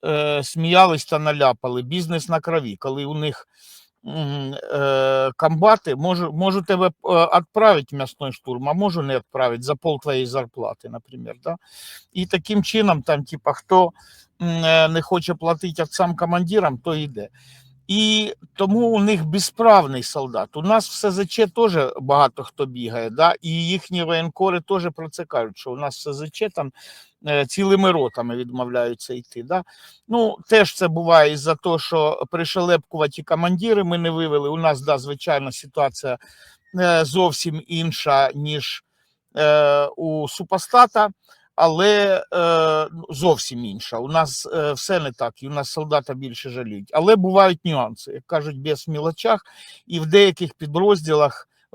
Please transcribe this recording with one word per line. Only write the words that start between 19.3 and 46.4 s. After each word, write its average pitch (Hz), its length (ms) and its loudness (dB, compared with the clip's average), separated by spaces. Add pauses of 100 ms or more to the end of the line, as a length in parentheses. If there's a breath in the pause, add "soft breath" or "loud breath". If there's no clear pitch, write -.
солдат. 120 540 -6
У 151 40 -6
нас 208 280 2
в - 40 -12
С 208 180 -2
З 190 140 -2
Ч 214 220 0
теж 202 300 0 (240)
багато 139 420 2
хто - 220 -8
бігає, 120 440 -8
да? 156 320 4
І 165 80 -8
їхні 170 540 -4
воєнкори 170 580 -2
теж 180 340 -4
про 160 140 -14
це - 160 -12
кажуть, 113 320 -6
що - 140 -12
у 123 40 -8
нас 139 220 -8
в - 120 -12
С 143 40 -8
З 147 160 -12
Ч 214 200 -6
там, 143 220 -8 (560 loud breath)
е, 143 180 0
цілими 190 460 2
ротами 120 440 -4
відмовляються 123 760 -6
йти, 120 300 -14
да? 175 200 -6 (440 soft breath)
Ну, 226 300 0 (120)
теж 214 260 6
це 185 120 0
буває 165 440 6
із-за 151 240 -2
того, 165 240 0
що 151 520 -2
пришелепкуваті 165 920 -2
командири 180 600 0
ми 175 140 -2
не 170 120 -2
вивели. 156 400 -2
У 156 80 -4
нас, 156 240 0
да, 143 160 0
звичайно, 139 540 -4
ситуація, 139 640 -4 (640 soft breath)
е, 170 260 4
зовсім 160 600 -2
інша, 156 680 0
ніж, 147 480 -8 (540)
е, 147 480 4
у 156 420 -6
супостата, 208 840 2 (460 soft breath)
але, 190 680 4 (100)
е, 160 580 2
ну, 165 180 -16
зовсім 135 560 -2
інша. 110 320 -10
У 120 100 -8
нас, 156 460 -2
е, 151 200 -2
все 180 260 -2
не 143 120 -4
так, 117 320 -8
і 135 40 -12
у 139 40 -10
нас 143 180 -6
солдата 147 440 -4
більше 131 360 -12